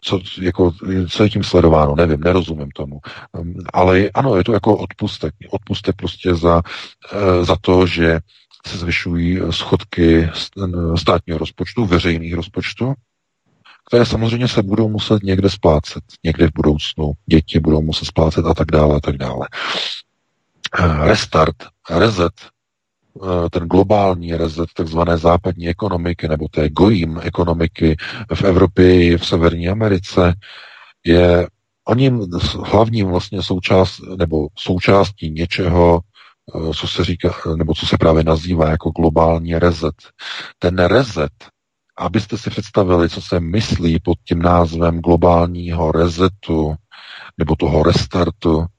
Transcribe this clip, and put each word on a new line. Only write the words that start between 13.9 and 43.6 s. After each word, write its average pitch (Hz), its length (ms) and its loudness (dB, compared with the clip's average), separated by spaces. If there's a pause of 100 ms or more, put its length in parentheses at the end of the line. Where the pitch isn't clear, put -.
samozřejmě 113 420 -2
se 113 160 -2
budou 104 260 0
muset 107 340 -2
někde 95 260 2
splácet. - 540 -2 (200)
Někde 82 240 0
v 76 80 -2
budoucnu. 76 580 -2 (120)
Děti 80 340 2
budou 78 220 2
muset 78 240 -4
splácet 80 400 0
a 80 80 0
tak 78 180 -2
dále, 76 240 4
a 73 40 0
tak 71 180 -4
dále. 65 300 -8 (1300)
Eh, 78 280 2
restart, 92 480 0 (340)
reset, 92 440 0 (100)
eh, - 1040 -8
ten 87 180 -4
globální 95 680 2
reset 82 400 -4
takzvané 85 420 -2
západní 85 520 0
ekonomiky 87 580 -4
nebo 78 200 -4
té 76 220 -2
gojím 85 540 2
ekonomiky 82 720 0 (380)
v - 100 -2
Evropě 90 600 6
i 85 120 4
v 85 80 -4
Severní 85 440 0
Americe 95 640 0 (720)
je 87 420 4 (380)
o 120 100 0
ním 127 260 2 (180)
s-, - 140 -4
hlavním 110 540 0
vlastně 90 340 -4
součást-, 92 600 0 (160)
nebo 80 380 -2
součástí 98 760 0
něčeho, 85 680 2 (560)
eh, 80 180 -6
co - 140 -8
se - 160 -4
říká, 87 300 -2 (220)
nebo 80 180 -2
co - 120 -6
se - 120 0
právě 80 260 4
nazývá 80 460 0
jako 80 200 -2
globální 82 720 0
reset. 82 360 0 (640)
Ten 90 200 -2
reset, 92 520 2 (640)
abyste 92 400 -4
si - 120 -6
představili, 92 600 0
co 95 120 -10
se - 180 -2
myslí 85 600 -2